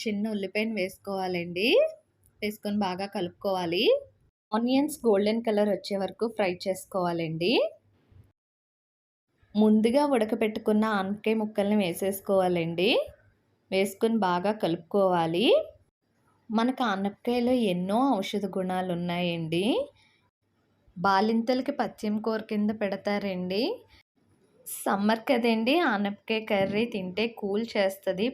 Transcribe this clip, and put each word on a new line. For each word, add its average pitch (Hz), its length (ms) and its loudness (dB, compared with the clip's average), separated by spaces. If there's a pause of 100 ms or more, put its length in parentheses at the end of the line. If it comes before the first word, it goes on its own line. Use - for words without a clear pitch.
చిన్న 214 300 -2
ఉల్లిపాయను 214 460 -2
వేసుకోవాలండి. 185 880 -2 (760)
వేసుకొని 208 440 -4
బాగా 185 300 -4
కలుపుకోవాలి. 180 680 -2 (760)
ఆనియన్స్ 269 480 0
గోల్డెన్ 214 420 2
కలర్ 208 280 2
వచ్చే 190 280 -6
వరకు 190 320 -6
ఫ్రై 190 160 0 (140)
చేసుకోవాలండి. 175 880 -2 (2000)
ముందుగా 226 400 6 (120)
ఉడకపెట్టుకున్న 214 680 0 (160)
ఆనపకాయ 208 420 -2
ముక్కల్ని 214 420 0
వేసేసుకోవాలండి. 180 1080 0 (840)
వేసుకొని 202 440 0 (120)
బాగా 185 240 0 (100)
కలుపుకోవాలి. 180 840 2 (1120)
మనకు 254 240 0 (100)
ఆనపకాయలో 240 600 0 (200)
ఎన్నో 180 240 0 (220)
ఔషధ 196 360 -4
గుణాలు 185 420 -2
ఉన్నాయండి. 175 680 -2 (1400)
బాలింతలకి 226 760 2
పచ్చెమ 214 440 -4
కూర 220 160 -2 (100)
కింద 208 200 0 (100)
పెడతారండి. 196 800 -2 (1200)
సమ్మర్ 220 440 0
కదండి, 233 460 2 (160)
ఆనపకాయ 208 580 -2
కర్రీ 202 340 2 (120)
తింటే 185 300 -4 (160)
కూల్ 208 240 -2 (100)
చేస్తది 190 600 0